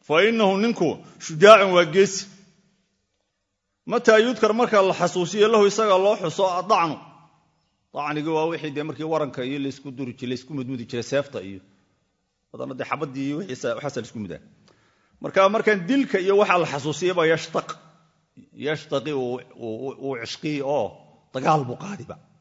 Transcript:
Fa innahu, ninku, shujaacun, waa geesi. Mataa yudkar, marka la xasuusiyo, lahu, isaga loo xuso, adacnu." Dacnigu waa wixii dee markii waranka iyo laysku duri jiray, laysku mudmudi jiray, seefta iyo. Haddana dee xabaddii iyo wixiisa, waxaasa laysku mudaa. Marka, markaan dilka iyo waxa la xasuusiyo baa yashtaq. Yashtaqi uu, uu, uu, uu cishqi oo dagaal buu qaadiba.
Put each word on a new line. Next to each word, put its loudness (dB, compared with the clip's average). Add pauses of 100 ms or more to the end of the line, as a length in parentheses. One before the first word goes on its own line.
Fa 2
innahu, 2
ninku, 0 (300)
shujaacun, 8
waa 6
geesi. 0 (1700)
Mataa 4
yudkar, 2
marka 2
la 2
xasuusiyo, 0
lahu, 6
isaga 2
loo 2
xuso, -2 (140)
adacnu." 0 (960)
Dacnigu -6
waa 0
wixii -6
dee -8
markii -10
waranka -4
iyo -6
laysku -10
duri -10
jiray, -10
laysku -10
mudmudi -8
jiray, -8
seefta -4
iyo. -16 (960)
Haddana -12
dee -10
xabaddii -6
iyo -6
wixiisa, -8
waxaasa -8
laysku -14
mudaa. -10 (840)
Marka, 2
markaan 2
dilka 0
iyo 2
waxa 4
la 0
xasuusiyo -4
baa 2
yashtaq. -2 (840)
Yashtaqi -6
uu, -4 (160)
uu, -10 (100)
uu, -8
uu -8
cishqi -8 (100)
oo 0 (480)
dagaal 0
buu -8
qaadiba. -14 (260)